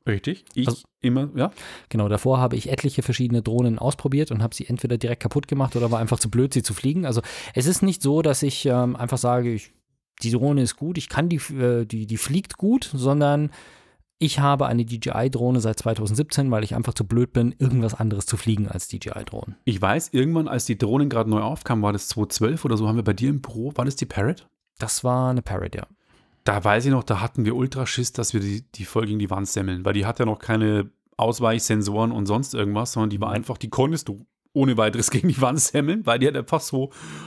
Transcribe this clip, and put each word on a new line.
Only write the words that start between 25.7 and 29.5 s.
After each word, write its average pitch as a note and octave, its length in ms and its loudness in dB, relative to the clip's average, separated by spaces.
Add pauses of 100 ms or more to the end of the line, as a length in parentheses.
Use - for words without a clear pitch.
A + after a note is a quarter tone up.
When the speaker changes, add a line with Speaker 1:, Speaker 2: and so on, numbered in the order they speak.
Speaker 2:
ja. - 140 -8 (560)
Speaker 1:
Da G2+ 200 0
weiß A2 220 4
ich C#3 60 4
noch, B2+ 120 4
da G2 180 0
hatten A2+ 240 -2
wir A2+ 100 2
Ultraschiss, C3 560 -2
dass - 220 -4
wir G#2 80 2
die, G2+ 220 -4 (120)
die F#2+ 100 -10
voll A2+ 200 -2
gegen G#2+ 140 -2
die G2+ 100 -2
Wand G2 180 -4
semmeln, F#2 380 -4